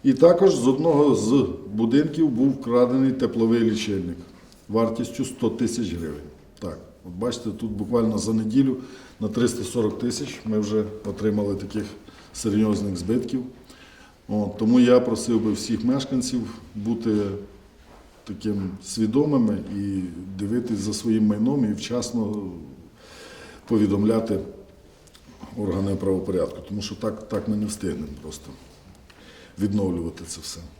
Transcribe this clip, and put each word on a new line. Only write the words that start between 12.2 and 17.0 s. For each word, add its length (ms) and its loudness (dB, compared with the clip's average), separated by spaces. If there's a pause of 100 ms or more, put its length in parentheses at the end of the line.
серйозних 640 2
збитків. 460 -2 (840)
От, 300 -2
тому 220 6
я 200 8
просив 440 0
би 80 2
всіх 320 -4
мешканців 560 0 (340)
бути 360 -2 (1160)